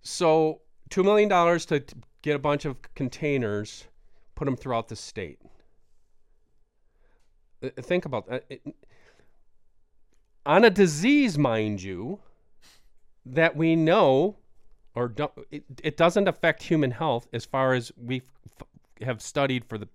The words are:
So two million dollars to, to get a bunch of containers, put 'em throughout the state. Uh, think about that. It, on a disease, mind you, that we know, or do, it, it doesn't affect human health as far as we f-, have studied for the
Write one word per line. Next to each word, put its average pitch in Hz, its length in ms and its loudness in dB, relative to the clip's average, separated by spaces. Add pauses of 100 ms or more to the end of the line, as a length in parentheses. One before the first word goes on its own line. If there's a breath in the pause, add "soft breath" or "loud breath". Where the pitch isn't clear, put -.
So 160 580 0 (300)
two 185 120 0
million 208 240 4
dollars 175 380 2
to, 151 140 0
to - 160 -12 (260)
get 147 140 -2
a 135 40 -4
bunch 147 260 -2
of 135 120 -8 (160)
containers, 127 920 -6 (480)
put 147 120 -6
'em 131 80 -2
throughout 120 320 -6
the 113 80 -14
state. 85 440 -14 (2250)
Uh, 131 60 -10 (120)
think 180 240 -2
about 123 220 -8
that. 127 220 -8
It, 135 120 -18 (1800 soft breath)
on 165 180 6
a 233 60 10
disease, 190 680 2
mind 110 440 0
you, 98 380 -10 (1040 soft breath)
that 156 300 0
we 165 200 2
know, 165 640 4 (580)
or 120 140 -2
do, 143 200 -6 (200)
it, 147 140 -16 (200)
it 151 140 -6
doesn't 170 300 2
affect - 360 -2
human 147 280 0
health 123 420 -4
as 117 120 -8
far 131 280 0
as 123 240 -4
we 123 240 -8 (380)
f-, - 80 -18 (400)
have 117 140 -6
studied 135 440 -2
for 113 120 -12
the 104 180 -10